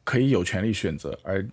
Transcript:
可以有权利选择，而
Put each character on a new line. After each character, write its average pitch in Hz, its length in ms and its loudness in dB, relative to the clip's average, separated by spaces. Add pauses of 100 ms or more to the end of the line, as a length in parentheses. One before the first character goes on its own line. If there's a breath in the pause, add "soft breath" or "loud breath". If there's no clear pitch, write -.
可 - 160 0
以 135 120 4
有 95 120 4
权 92 180 -2
利 110 120 2
选 85 240 -2
择， - 260 -8
而 98 280 -2